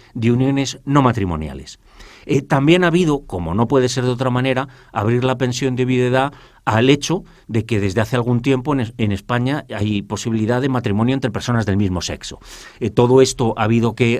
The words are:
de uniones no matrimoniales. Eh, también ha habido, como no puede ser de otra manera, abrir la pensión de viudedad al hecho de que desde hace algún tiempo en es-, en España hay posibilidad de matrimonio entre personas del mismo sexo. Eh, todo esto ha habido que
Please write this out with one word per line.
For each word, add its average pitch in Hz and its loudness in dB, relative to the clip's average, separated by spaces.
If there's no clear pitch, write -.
de 117 0
uniones 131 0
no 143 2
matrimoniales. 80 -2
Eh, 143 0
también 151 2
ha 175 4
habido, 160 2
como 87 -6
no 113 2
puede 127 2
ser 127 -4
de 123 0
otra 127 -2
manera, 127 -2
abrir 117 0
la 131 0
pensión 127 -2
de 127 0
viudedad 127 0
al 113 4
hecho 151 2
de 110 -2
que 110 -2
desde 98 0
hace 113 -2
algún 120 0
tiempo 131 0
en 135 0
es-, 113 -6
en 107 0
España 123 -2
hay 104 -2
posibilidad 110 -2
de 139 0
matrimonio 120 0
entre 135 -4
personas 113 -2
del 98 0
mismo 90 0
sexo. - -10
Eh, - -2
todo 123 6
esto 131 2
ha 113 -2
habido 113 2
que 120 2